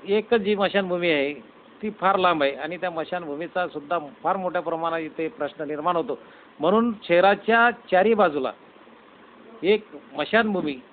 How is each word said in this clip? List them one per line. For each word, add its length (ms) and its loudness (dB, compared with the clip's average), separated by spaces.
एकच 300 2
जी 180 2
स्मशानभूमी 540 0
आहे 240 0
ती 80 -6
फार 260 0
लांब 280 2
आहे 80 2
आणि 260 -8
त्या 120 -4
स्मशानभूमीचा 760 -6
सुद्धा 320 -6
फार 140 0
मोठ्या 240 -4
प्रमाणात 380 -4
इथे 280 -6
प्रश्न 360 -8
निर्माण 320 -4
होतो. 240 -4
म्हणून 340 2
शहराच्या 640 4
चारी 220 4
बाजूला 380 2
एक 300 0
स्मशानभूमी 880 -2